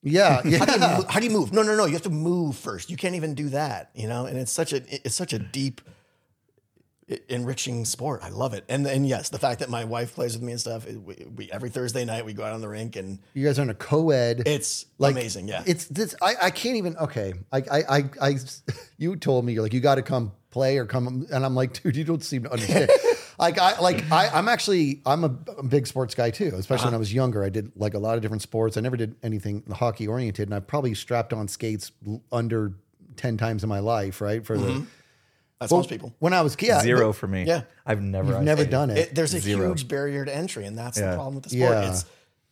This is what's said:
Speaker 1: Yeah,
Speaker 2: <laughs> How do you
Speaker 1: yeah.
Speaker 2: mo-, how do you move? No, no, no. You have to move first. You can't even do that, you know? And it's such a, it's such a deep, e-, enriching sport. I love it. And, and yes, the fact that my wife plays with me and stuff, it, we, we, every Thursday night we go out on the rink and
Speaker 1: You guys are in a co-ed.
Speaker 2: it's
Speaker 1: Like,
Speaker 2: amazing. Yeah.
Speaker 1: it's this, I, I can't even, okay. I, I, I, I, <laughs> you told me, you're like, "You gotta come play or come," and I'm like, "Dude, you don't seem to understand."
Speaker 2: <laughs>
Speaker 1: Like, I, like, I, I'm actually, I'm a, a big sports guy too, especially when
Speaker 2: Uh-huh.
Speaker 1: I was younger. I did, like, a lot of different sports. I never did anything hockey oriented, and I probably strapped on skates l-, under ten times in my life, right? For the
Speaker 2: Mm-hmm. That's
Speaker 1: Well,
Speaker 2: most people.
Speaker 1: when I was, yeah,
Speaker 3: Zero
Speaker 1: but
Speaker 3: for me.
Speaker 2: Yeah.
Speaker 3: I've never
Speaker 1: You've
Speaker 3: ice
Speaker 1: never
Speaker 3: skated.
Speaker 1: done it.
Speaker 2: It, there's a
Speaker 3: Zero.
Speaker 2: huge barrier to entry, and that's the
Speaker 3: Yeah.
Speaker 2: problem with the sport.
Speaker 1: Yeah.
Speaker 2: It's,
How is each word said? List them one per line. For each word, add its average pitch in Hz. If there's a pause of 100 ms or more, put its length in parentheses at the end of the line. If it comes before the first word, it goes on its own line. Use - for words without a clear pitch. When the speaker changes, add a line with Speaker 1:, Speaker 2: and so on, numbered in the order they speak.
Speaker 1:
Yeah, 160
Speaker 2:
<laughs> -
How 127
do 156
you 165
Speaker 1:
yeah. 226
Speaker 2:
mo-, 190
how -
do 233
you 226
move? 165
No, 214
no, 214
no. 214
You 147
have 165
to 208
move 160
first. -
You 175
can't 180
even 156
do 147
that, 135
you 107
know? 120
And 127
it's 127
such 165
a, 139 (240)
it's 127
such 180
a 117
deep, 135 (1300)
e-, - (120)
enriching 123
sport. 123
I 90
love 117
it. 101
And, 139
and 139
yes, 131
the -
fact 123
that 131
my 120
wife 117
plays 120
with 113
me 120
and 120
stuff, 113
it, 110
we, 95 (100)
we, 104
every 110
Thursday 123
night 113
we 107
go 104
out 107
on 113
the 110
rink 107
and 95 (140)
Speaker 1:
You 135
guys 139
are 143
in 127
a 104
co-ed. 131
Speaker 2:
it's 147 (120)
Speaker 1:
Like, 139
Speaker 2:
amazing. 101
Yeah. 95
Speaker 1:
it's 170
this, 175
I, 196
I 185
can't 240
even, 175
okay. 113 (180)
I, 135
I, 139
I, 143 (180)
I, 139 (320)
<laughs> -
you 170
told 135
me, 120
you're 110
like, 107
"You 127
gotta 135
come 117 (200)
play 135
or 123
come," 127
and 135
I'm 131
like, 131
"Dude, 123
you 160
don't 160
seem 127
to -
understand." 127
Speaker 2:
<laughs> - (380)
Speaker 1:
Like, 170
I, 190
like, 156
I, 190
I'm 175
actually, 170
I'm 156
a, 127 (200)
a 139
big 131
sports 127
guy 117
too, 131
especially 120
when 120
Speaker 2:
Uh-huh. -
Speaker 1:
I 113
was 104
younger. 120
I 98
did, 107
like, 101
a 104
lot 110
of 117
different 107
sports. 113
I -
never 123
did 113
anything 104 (120)
hockey 110
oriented, 110
and 104
I 98
probably 131
strapped 117
on 107
skates 110 (160)
l-, 107
under 113 (420)
ten 117
times 110
in 113
my 101
life, 101
right? 107
For 110
the 120
Speaker 2:
Mm-hmm. 131 (760)
That's 117
Speaker 1:
Well, 175
Speaker 2:
most 175
people. 120
Speaker 1:
when 170
I 180
was, 143
yeah, 214
Speaker 3:
Zero 120
Speaker 1:
but 101
Speaker 3:
for -
me. 95
Speaker 2:
Yeah. 160 (220)
Speaker 3:
I've 104
never 98
Speaker 1:
You've 120
Speaker 3:
ice 139
Speaker 1:
never 151
Speaker 3:
skated. 143
Speaker 1:
done 135
it. 113
Speaker 2:
It, 165
there's 160
a 165
Speaker 3:
Zero. 196
Speaker 2:
huge 151
barrier 139
to 139
entry, 147
and 101
that's 120
the 104
Speaker 3:
Yeah. 92
Speaker 2:
problem 139
with 135
the -
sport. 123
Speaker 1:
Yeah. 101
Speaker 2:
It's, 92 (460)